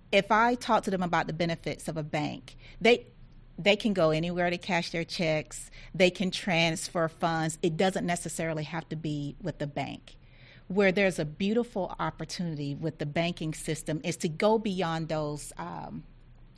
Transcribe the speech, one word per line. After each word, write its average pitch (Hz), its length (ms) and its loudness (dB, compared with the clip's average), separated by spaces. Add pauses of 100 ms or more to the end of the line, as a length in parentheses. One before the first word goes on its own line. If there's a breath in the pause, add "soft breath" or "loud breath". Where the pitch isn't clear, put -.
(120)
if 196 180 6
I 233 240 6
talk 226 300 2
to 214 60 -2
them 185 120 0
about 170 240 2
the 160 60 -4
benefits 165 560 -2
of 160 80 -4
a 156 60 -2
bank, 147 540 -6 (240 loud breath)
they, 233 260 4 (520)
they 202 180 4
can 208 180 0
go 165 160 6
anywhere 175 400 0
to 175 80 0
cash 170 320 -2
their 170 140 -4
checks. 156 680 -2 (240 loud breath)
They 180 160 6
can 185 200 -2
transfer 165 800 0
funds. 160 540 0
It 160 160 0
doesn't 190 260 2
necessarily 165 600 -2
have 165 260 -8
to 160 60 -6
be 147 460 -4
with 165 160 -6
the 151 80 -4
bank. 135 500 -8 (520 loud breath)
Where 190 240 6
there's 190 260 2
a 160 60 0
beautiful 196 760 0
opportunity 156 800 -4
with 156 220 -4
the 151 80 -4
banking 165 480 -2
system 156 500 -4
is 170 140 -2
to 185 100 -2
go 208 280 4
beyond 175 520 -2
those, 151 500 -4
um, 170 460 -10 (540)